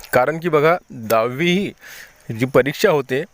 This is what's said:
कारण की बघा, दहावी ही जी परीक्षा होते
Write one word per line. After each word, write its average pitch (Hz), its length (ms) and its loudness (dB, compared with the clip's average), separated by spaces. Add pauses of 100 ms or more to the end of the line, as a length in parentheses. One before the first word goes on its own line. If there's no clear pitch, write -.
(140)
कारण 139 260 2
की 170 100 -6
बघा, 156 260 2 (140)
दहावी 123 640 0
ही 175 200 -2 (640)
जी 113 100 -2
परीक्षा 139 440 2
होते 143 340 -2 (100)